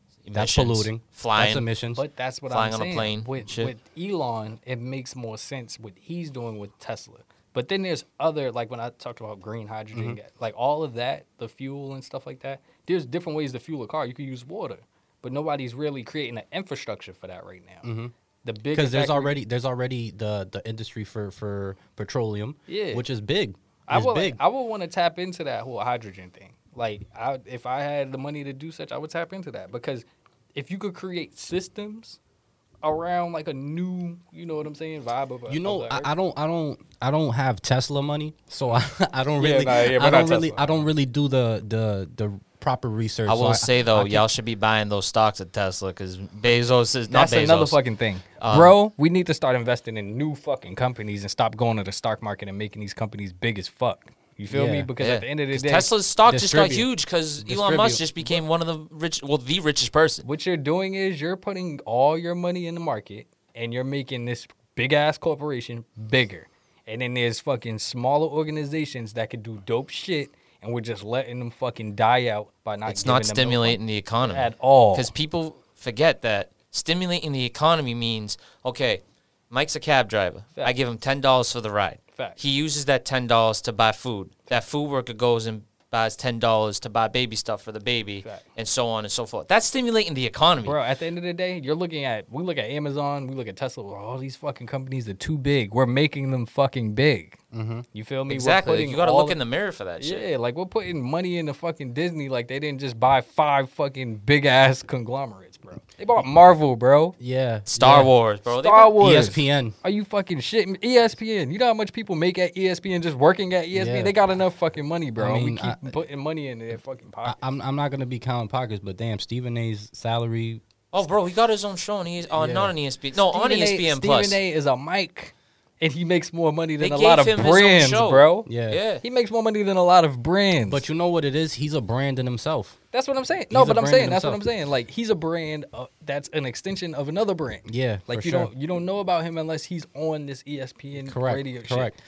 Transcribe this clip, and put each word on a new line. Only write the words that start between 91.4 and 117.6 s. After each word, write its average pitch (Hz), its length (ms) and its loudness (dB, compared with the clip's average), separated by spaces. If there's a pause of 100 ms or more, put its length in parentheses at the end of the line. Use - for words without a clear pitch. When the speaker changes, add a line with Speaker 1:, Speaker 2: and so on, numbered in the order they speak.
Speaker 3:
you're 143 100 -2
looking 160 300 -4
at, 110 260 -6
we 139 140 -8
look 170 140 -4
at 107 120 -2
Amazon, 143 560 -4
we 135 80 -10
look 123 140 -10
at 98 80 -12
Tesla, 131 260 -8 (100)
all 104 260 -10
these 131 180 -12
fucking 131 320 -10
companies 131 400 -6
are 98 60 -6
too 156 240 -4
big. 131 360 0
We're 131 120 4
making 135 440 0
them 123 160 -2
fucking 123 480 -2
big. 123 420 2 (160)
Speaker 1:
Mm-hmm. 113 280 -8 (120)
Speaker 3:
You 107 120 -14
feel 135 200 -6
me? 135 40 -8
We're 139 80 -6
Speaker 2:
Exactly. 165 380 2
Like, - 40 4
Speaker 3:
putting 143 120 -2
Speaker 2:
you 131 60 -8
gotta 165 140 4
Speaker 3:
all - 80 6
Speaker 2:
look 151 100 6
Speaker 3:
the 156 40 -2
Speaker 2:
in 151 60 -2
the 135 60 -2
mirror 165 280 -4
for - 100 -14
that 87 220 -8
shit. 190 260 -6
Speaker 3:
Yeah, 147 60 0
like, 120 180 -2
we're 180 120 -6
putting 180 360 -4
money 175 360 -4
into 156 140 -4
fucking 147 420 -8
Disney. 156 340 -4
Like, 123 180 -4
they 131 140 -8
didn't 147 200 -6
just 123 200 -8
buy 131 220 4
five 139 480 0
fucking 131 540 -6
big-ass 135 600 6
conglomerates, 120 720 -8
bro. - 240 -20 (180)
They - 60 -14
bought 226 220 4
Marvel, 156 500 10
bro. 143 420 6
Speaker 1:
Yeah. 123 460 -2
Speaker 2:
Star 131 340 8
Speaker 1:
Yeah. 135 60 10
Speaker 2:
Wars, 117 340 6
bro. 120 240 -2
They - 60 2
Speaker 3:
Star 220 160 12
Speaker 2:
bought 220 100 10
Speaker 3:
Wars. 202 200 10
Speaker 1:
E - 20 10
S 113 140 6
P 143 200 2
N. 131 320 0
Speaker 3:
Are 185 80 -2
you 208 140 -2
fucking 185 340 -2
shitting 185 300 0
me? 190 160 -6
E 247 120 4
S 233 200 6
P 220 200 -6
N. 147 140 -2
You 185 80 -4
know 254 80 2
how 233 80 4
much 214 180 -4
people 208 220 -6
make 180 240 0
at 180 180 0
E 185 120 2
S 180 100 -2
P 185 160 -4
N 175 80 -2
just 165 140 -2
working 190 360 4
at 175 140 0
E 185 140 -4
S 190 60 -2
P - 40 -2
N? - 60 0
Speaker 1:
Yeah. - 60 0
Speaker 3:
They 196 100 2
got 196 180 6
enough 185 240 2
fucking 160 320 -4
money, 160 240 -4
bro. 107 240 -2
Speaker 1:
I 113 60 0
mean, 120 40 0
Speaker 3:
We 117 120 -2
keep - 80 -8 (200)
Speaker 1:
I 131 60 -12
Speaker 3:
putting 143 300 -6
money 151 260 -6
into 117 200 -10
their 113 120 -10
fucking 131 300 -16
Speaker 1:
I, - 80 -20
Speaker 3:
pockets. 120 260 -6
Speaker 1:
I'm, 135 200 -4